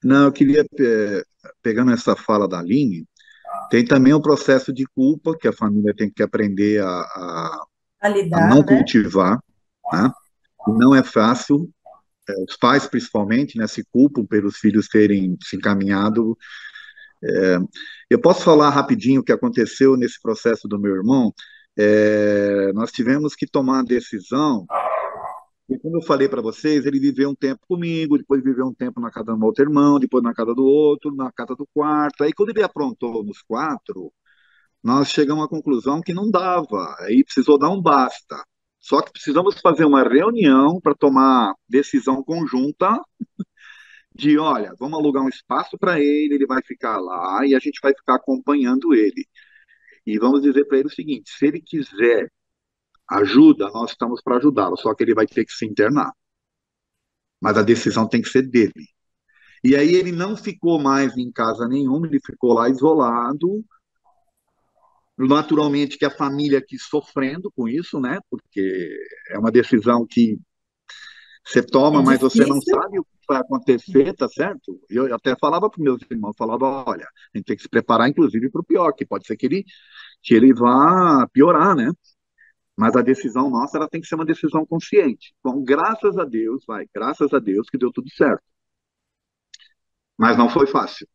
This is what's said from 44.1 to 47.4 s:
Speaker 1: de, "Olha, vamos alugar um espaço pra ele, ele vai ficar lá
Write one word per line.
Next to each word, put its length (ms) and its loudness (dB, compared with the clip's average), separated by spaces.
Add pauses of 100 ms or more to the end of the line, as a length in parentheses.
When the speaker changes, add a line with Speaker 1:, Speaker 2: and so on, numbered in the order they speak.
Speaker 1:
de, 240 2
"Olha, 400 -4
vamos 200 -8
alugar 260 0
um 40 -2
espaço 500 -8
pra 220 0
ele, 340 0
ele 120 0
vai 180 -4
ficar 360 -8
lá 460 -4